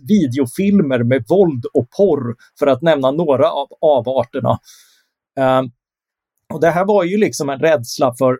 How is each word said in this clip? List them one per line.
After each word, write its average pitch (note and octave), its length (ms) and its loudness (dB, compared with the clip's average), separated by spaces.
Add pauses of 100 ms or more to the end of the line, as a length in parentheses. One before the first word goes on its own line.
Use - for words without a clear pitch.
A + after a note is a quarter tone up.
videofilmer D3 960 0
med B2 240 0
våld E3 460 0
och C3+ 140 0 (100)
porr, C#3+ 380 0 (240)
för C#3 80 2
att C3 140 0
nämna C#3+ 300 2
några D3 400 0
av C#3+ 160 -8 (140)
avarterna." B2+ 800 0 (800)
Eh, C3 220 2 (920)
och D3 80 -4
det D#3+ 80 4
här F3 160 0
var G3+ 180 2
ju F3+ 140 -2
liksom D#3+ 320 -2
en C3+ 100 -6
rädsla C#3 580 0
för, C3 220 0